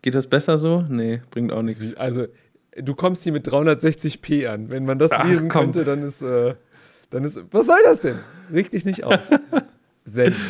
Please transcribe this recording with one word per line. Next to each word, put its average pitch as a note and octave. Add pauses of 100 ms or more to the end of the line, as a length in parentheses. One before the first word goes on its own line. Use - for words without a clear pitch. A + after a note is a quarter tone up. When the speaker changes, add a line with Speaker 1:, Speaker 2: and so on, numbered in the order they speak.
Speaker 1:
geht B2+
das C3
besser D3+
so? E3
Nee, A#2 (100)
bringt A#2+
auch A2+
nichts. A2
Speaker 2:
Sie, A2
also, B2 (500)
du C3
kommst F3+
hier E3
mit C#3+
dreihundertsechzig D3+
P C#3+
an. A2
Wenn C3
man C3+
das D#3+
Speaker 1:
Ach, A#2+
Speaker 2:
lesen E3
Speaker 1:
komm. D#3
Speaker 2:
könnte, E3+
dann C#3+
ist, C#3+
äh, B2 (560)
dann C3
ist, D3 (120)
was A3
soll E4+
das -
denn? B2+ (340)
Reg F#3+
dich F#3
nicht F#3+
auf. - (440)
Speaker 1:
<laughs> -
Speaker 2:
Zen, B2 (140)